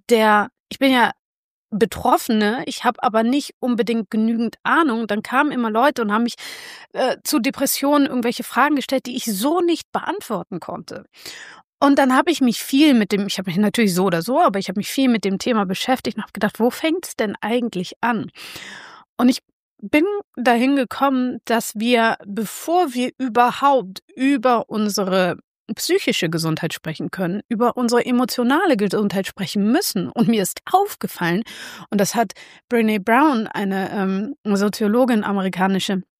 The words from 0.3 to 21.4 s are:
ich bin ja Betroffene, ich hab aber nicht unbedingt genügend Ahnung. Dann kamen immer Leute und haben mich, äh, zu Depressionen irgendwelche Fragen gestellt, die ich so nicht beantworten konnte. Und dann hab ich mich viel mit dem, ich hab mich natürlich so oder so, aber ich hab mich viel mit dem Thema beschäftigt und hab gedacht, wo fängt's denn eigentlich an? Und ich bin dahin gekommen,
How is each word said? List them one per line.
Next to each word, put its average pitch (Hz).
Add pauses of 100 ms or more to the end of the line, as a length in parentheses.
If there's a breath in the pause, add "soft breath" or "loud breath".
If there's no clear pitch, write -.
ich -
bin 269
ja 240 (580)
Betroffene, 214
ich -
hab 233
aber 220
nicht 262
unbedingt 233
genügend 226
Ahnung. 240
Dann 208
kamen 285
immer 240
Leute 240
und 208
haben 226
mich, 240 (580 loud breath)
äh, 254
zu 294
Depressionen 277
irgendwelche 240
Fragen 285
gestellt, 262
die 240
ich -
so 247
nicht 339
beantworten 208
konnte. - (760 loud breath)
Und 277
dann 254
hab 311
ich 320
mich 247
viel 285
mit 214
dem, 202
ich -
hab 185
mich 170
natürlich 208
so 185
oder 170
so, 262
aber 220
ich 190
hab -
mich 208
viel 269
mit 226
dem 196
Thema 220
beschäftigt 240
und 208
hab -
gedacht, -
wo 233
fängt's 320
denn 214
eigentlich 214
an? 220 (840 loud breath)
Und 247
ich 262 (420)
bin 302 (320)
dahin 247
gekommen, 254